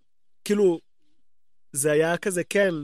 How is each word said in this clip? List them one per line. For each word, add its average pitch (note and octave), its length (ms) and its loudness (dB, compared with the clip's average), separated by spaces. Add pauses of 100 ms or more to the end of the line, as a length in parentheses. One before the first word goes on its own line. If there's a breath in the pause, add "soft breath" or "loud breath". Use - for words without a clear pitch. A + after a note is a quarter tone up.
(460)
כאילו, G3 360 2 (880)
זה D3 200 -2
היה D#3+ 260 2
כזה, F3+ 260 -4
כן, G3 300 0 (100)